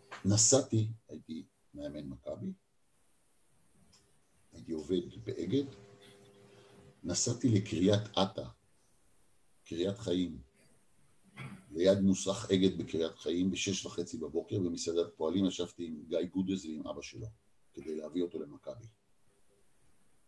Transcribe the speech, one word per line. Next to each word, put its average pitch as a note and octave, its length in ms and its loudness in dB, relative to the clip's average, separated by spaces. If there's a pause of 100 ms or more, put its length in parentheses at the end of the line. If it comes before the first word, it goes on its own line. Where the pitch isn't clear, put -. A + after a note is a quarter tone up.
(240)
נסעתי, A2 640 6 (200)
הייתי D#2+ 380 -12 (280)
מאמן F#2+ 320 -10
מכבי, D2+ 460 -8 (2000)
הייתי E2 200 -12
עובד D#2+ 520 -2
באגד, A#2 400 0 (1400)
נסעתי A#2 440 0
לקריית G#2 600 4
אתא, - 340 0 (1200)
קריית F2+ 340 -2
חיים, F2 400 0 (1300)
ליד F#2 300 6
מוסך G2 540 2
אגד F#2 240 6
בקריית D#2+ 400 -2
חיים, F2+ 320 0
בשש F#2 360 -2
וחצי E2+ 320 -6
בבוקר, D#2 400 -4
במסעדת E2+ 580 0
פועלים, F2 300 2
ישבתי F2 400 -4
עם D#2 220 -10
גיא E2 140 0
גודס F#2+ 420 -2
ועם D#2 220 -8
אבא - 160 -10
שלו, A#2 240 -12 (480)
כדי D#2 200 -8
להביא D#2 280 -4
אותו E2 160 -4
למכבי. D2 480 -12 (1400)